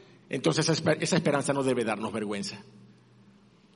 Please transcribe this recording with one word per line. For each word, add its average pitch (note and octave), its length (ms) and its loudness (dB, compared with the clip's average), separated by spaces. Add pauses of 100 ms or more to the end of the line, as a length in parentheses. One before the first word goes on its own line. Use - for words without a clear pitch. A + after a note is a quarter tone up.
(280)
entonces D3+ 400 0
esa D#3 140 0
esper-, D#3 180 2
esa E3 140 0
esperanza D3 380 2
no C#3 100 0
debe B2 220 2
darnos G#2 280 -4
vergüenza. G2+ 480 -6 (1160)